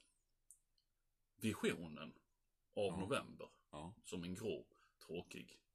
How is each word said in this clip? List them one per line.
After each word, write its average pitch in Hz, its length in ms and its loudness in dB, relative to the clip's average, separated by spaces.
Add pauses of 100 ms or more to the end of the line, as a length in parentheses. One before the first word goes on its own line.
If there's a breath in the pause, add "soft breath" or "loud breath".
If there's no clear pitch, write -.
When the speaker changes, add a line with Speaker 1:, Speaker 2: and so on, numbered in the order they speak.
(1400)
Speaker 1:
visionen 87 720 2 (640)
av 104 120 6
Speaker 2:
Ja. 85 100 4
Speaker 1:
november. 95 520 0 (220)
Speaker 2:
Ja. 78 240 -6 (100)
Speaker 1:
Som 90 200 -2
en 92 100 0
grå, 92 300 0 (420 soft breath)
tråkig, - 520 -6 (160)